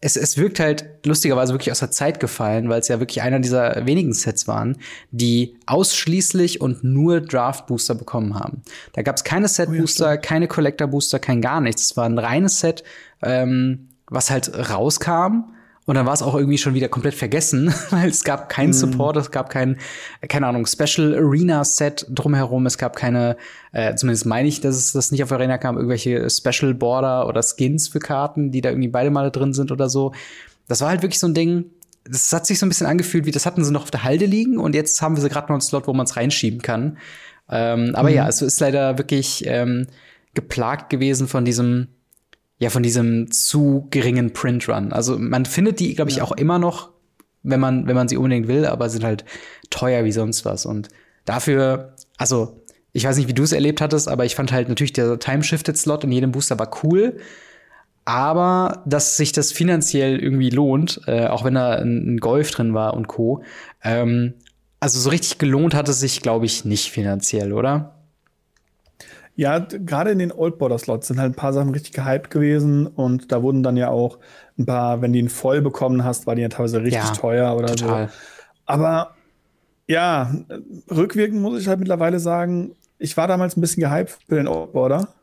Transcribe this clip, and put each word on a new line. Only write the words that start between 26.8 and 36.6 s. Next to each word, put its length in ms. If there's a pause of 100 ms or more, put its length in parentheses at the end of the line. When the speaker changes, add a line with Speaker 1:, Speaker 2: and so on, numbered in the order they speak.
Speaker 1:
oder 140
Skins 460
für 100
Karten, 540
die 100
da 80
irgendwie 200
beide 200
Male 220
drin 220
sind 180
oder 180
so. 240 (540)
Das 140
war 80
halt 120
wirklich 180
so 80
ein 60
Ding, 320 (420)
das 240
hat 140
sich 140
so 80
ein 20
bisschen 180
angefühlt, 380
wie 60
das 160
hatten 160
sie 100
noch 100
auf 80
der 120
Halde 240
liegen 320
und 160
jetzt 260
haben 140
wir 80
sie 60
grad 200
noch 60
einen 60
Slot, 260
wo 60
man's 220
reinschieben 460